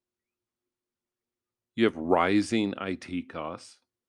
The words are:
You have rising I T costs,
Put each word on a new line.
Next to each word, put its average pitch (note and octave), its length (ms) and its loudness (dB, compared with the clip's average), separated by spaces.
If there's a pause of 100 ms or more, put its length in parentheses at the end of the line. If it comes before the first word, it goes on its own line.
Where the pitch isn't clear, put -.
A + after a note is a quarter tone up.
(1800)
You A2+ 80 4
have F#2 100 2
rising F#2 840 2
I F#2+ 180 -6
T F2+ 260 -8
costs, D#2+ 560 -12 (320)